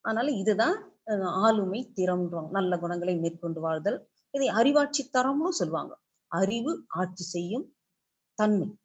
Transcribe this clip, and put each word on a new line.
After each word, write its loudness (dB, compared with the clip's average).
அதனால -2
இதுதான், 0
அஹ், -2
ஆளுமை 2
திறம்ன்றோம். -2
நல்ல 0
குணங்களை -2
மேற்கொண்டு -4
வாழ்தல். -2
இதை 0
அறிவாட்சி 2
தரம்னு 2
சொல்லுவாங்க. -4
அறிவு -2
ஆட்சி -4
செய்யும் -6
தன்மை. 0